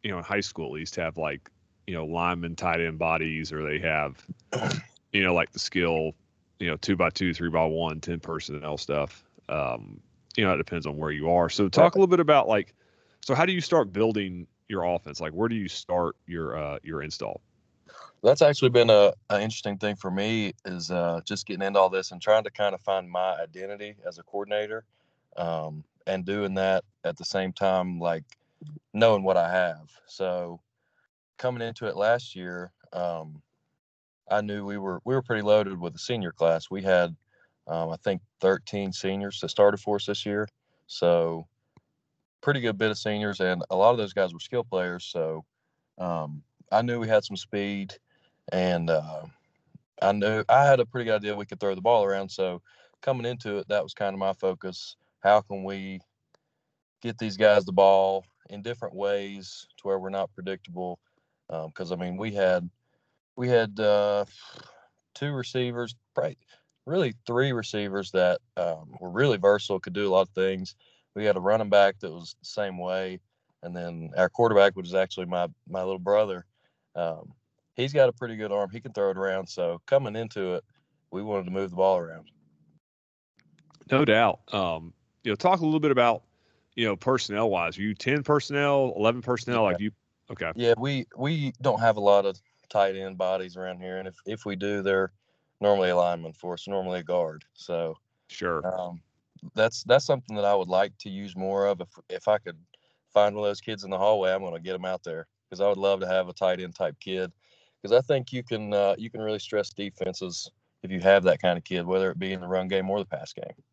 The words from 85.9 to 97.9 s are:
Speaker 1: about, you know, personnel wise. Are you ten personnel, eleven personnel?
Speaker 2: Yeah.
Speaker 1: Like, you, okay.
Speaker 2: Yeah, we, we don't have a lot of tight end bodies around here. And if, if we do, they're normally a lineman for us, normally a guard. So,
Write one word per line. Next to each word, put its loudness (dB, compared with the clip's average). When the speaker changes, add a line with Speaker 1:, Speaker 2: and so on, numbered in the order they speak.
Speaker 1:
about, 4
you -2
know, 0
personnel 0
wise. -2
Are -6
you -4
ten -2
personnel, 2
eleven 2
personnel? 0
Speaker 2:
Yeah. 4
Speaker 1:
Like, -2
you, -4
okay. -6
Speaker 2:
Yeah, 4
we, -4
we -2
don't 0
have 4
a -6
lot 6
of -4
tight 2
end -8
bodies -2
around -8
here. -10
And -8
if, -14
if -8
we -4
do, -4
they're 2
normally 4
a 2
lineman 0
for -8
us, -10
normally -4
a -12
guard. -2
So, -6